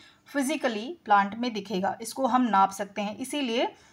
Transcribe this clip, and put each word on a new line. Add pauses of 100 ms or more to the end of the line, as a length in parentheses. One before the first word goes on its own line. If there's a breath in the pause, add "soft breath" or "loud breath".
(260 loud breath)
फिजिकली
प्लांट
में
दिखेगा,
इसको
हम
नाप
सकते
हैं,
इसीलिए (180 soft breath)